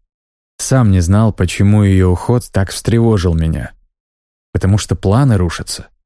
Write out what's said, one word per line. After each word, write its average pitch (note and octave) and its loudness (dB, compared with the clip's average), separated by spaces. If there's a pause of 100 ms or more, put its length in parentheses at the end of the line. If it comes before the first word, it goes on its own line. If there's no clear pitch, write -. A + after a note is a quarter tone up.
(580)
Сам B2 0
не F#2+ 2
знал, G2+ 0
почему G2+ 0
ее F#2+ 4
уход A#2+ -2
так G2 -2
встревожил A2 0
меня. D#2+ -4 (800)
Потому G2+ 0
что - -4
планы A2+ 2
рушатся. - -6 (180)